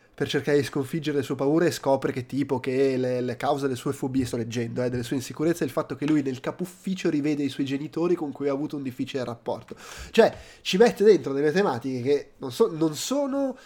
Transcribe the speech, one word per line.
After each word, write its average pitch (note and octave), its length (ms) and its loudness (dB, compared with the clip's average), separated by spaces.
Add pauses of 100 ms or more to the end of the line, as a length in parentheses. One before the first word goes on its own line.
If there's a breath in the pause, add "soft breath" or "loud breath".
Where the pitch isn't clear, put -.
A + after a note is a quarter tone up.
(160 soft breath)
per A#2+ 120 -2
cercare D3 280 0
di C#3 80 4
sconfiggere C#3+ 540 -2
le C3 40 2
sue C#3+ 120 -4
paure D3 320 2
e D3+ 40 4
scopre C#3 400 2
che B2+ 140 -6
tipo C#3 340 -2
che C3 380 2
le, B2+ 240 0
le B2 160 -4
cause C#3 280 0
delle C3 120 0
sue C#3+ 160 -4
fobie, C3 320 -2
sto A#2+ 140 -4
leggendo, A#2 440 -4
eh, B2+ 60 0
delle B2 140 -2
sue C#3 140 -4
insicurezze D#3 460 -2
è D3+ 40 2
il B2+ 60 -8
fatto D#3 220 -2
che C#3+ 120 -4
lui D3+ 160 4
nel B2+ 180 -4
capufficio F#3 680 -4
rivede D3 320 0
i C3+ 80 -2
suoi C#3+ 160 -4
genitori D#3 480 -2
con D3+ 180 -4
cui C#3+ 160 -4
ha C#3 40 2
avuto D3 240 -4
un C#3+ 60 -6
difficile B2+ 420 -6
rapporto. - 520 -8 (340 loud breath)
Cioè, A3 240 6 (280 loud breath)
ci F#3 160 0
mette A3 260 6
dentro C#3 300 6
delle D3 180 2
tematiche C3+ 480 0
che C3+ 380 0
non C3+ 120 -8
so-, G3+ 220 4
non D#3 220 2
sono, C4+ 720 -2